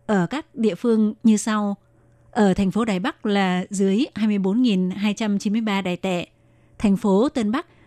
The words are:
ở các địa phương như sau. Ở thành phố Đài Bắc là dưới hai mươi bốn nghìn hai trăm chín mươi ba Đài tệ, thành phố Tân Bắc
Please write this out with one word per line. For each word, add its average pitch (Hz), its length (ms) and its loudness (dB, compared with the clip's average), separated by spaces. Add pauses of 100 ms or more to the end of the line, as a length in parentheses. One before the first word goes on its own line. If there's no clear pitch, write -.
ở 190 220 0
các - 280 -8
địa 220 200 0
phương 220 380 0 (100)
như 214 140 6
sau. 208 400 -2 (540)
Ở 196 220 2
thành 190 180 0
phố 233 140 -2
Đài 190 140 -2
Bắc 247 260 -8
là 190 440 0
dưới 196 360 0 (100)
hai 214 120 -2
mươi 208 120 0
bốn 196 220 0
nghìn 185 300 2
hai 202 220 -2
trăm 202 260 -2
chín 202 140 -2
mươi 233 80 0
ba 202 200 -2
Đài 180 160 -4
tệ, 185 300 -4 (500)
thành 196 200 2
phố 214 320 2
Tân 214 220 -2
Bắc 294 140 -4 (220)